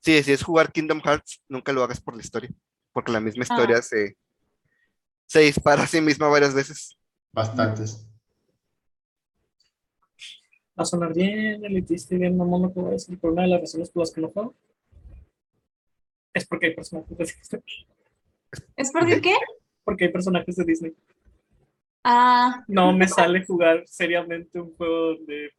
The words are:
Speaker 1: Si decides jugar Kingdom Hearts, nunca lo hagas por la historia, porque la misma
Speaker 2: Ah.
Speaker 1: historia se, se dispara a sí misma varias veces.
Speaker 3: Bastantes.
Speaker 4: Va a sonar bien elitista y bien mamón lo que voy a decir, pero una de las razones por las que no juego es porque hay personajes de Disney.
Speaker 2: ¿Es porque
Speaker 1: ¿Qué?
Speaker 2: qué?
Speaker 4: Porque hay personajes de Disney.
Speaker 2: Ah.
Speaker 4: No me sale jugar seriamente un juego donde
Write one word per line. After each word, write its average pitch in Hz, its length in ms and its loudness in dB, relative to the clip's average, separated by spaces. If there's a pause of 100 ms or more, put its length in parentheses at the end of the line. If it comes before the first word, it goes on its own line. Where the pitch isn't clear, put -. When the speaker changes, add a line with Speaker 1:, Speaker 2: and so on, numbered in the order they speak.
Speaker 1:
Si 160 120 4
decides 139 300 4
jugar 160 280 2
Kingdom 156 300 -4
Hearts, - 460 -4
nunca 135 260 -6
lo 131 100 0
hagas 120 160 -6
por - 160 -14
la 110 60 -16
historia, 120 300 -10 (420)
porque 123 180 -4
la 113 80 0
misma 110 300 -6
Speaker 2:
Ah. 240 40 0
Speaker 1:
historia 117 280 4
se, 104 340 -4 (1080)
se - 140 4
dispara 147 440 4
a - 40 -4
sí 165 140 0
misma 151 260 0
varias 143 260 4
veces. 139 440 -6 (340)
Speaker 3:
Bastantes. 110 760 -4 (2750)
Speaker 4:
Va 170 60 -4
a - 20 -4
sonar 170 280 -4
bien 208 500 -2
elitista 185 520 -4
y 180 40 0
bien 180 180 0
mamón 180 260 0
lo 185 100 -2
que 185 80 -8
voy 180 80 -4
a 190 40 -2
decir, 185 260 -8
pero 165 140 -2
una 175 100 0
de 180 40 2
las 175 140 2
razones 160 280 -10
por 170 140 -4
las 165 80 -6
que 160 100 -8
no 160 80 -6
juego 208 240 -8 (1800)
es 175 120 -4
porque 170 220 -4
hay 165 80 -4
personajes - 420 -14
de 170 80 -4
Disney. - 360 -14 (1120)
Speaker 2:
¿Es 269 160 -6
porque 339 240 2
Speaker 1:
¿Qué? - 60 0
Speaker 2:
qué? 370 140 2 (500)
Speaker 4:
Porque 190 200 -2
hay 170 60 2
personajes 180 460 -2
de 180 80 -2
Disney. 165 280 -2 (1080)
Speaker 2:
Ah. 247 640 4
Speaker 4:
No 185 260 4
me 185 140 6
sale 185 380 2
jugar 170 420 4
seriamente 175 720 -4
un 165 160 -14
juego 165 400 -2
donde 147 440 -12